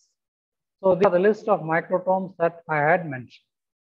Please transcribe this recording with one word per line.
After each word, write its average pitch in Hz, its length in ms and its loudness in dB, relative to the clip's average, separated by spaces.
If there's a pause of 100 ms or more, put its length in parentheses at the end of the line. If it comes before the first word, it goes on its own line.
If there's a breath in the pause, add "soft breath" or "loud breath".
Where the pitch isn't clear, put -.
(840)
So 190 140 4
these 185 100 4
are 196 40 4
the 175 100 4
list 208 280 0
of 190 120 2
microtomes 180 800 -4
that 165 300 -2
I 156 100 -2
had 165 300 0
mentioned. 127 380 -14 (360)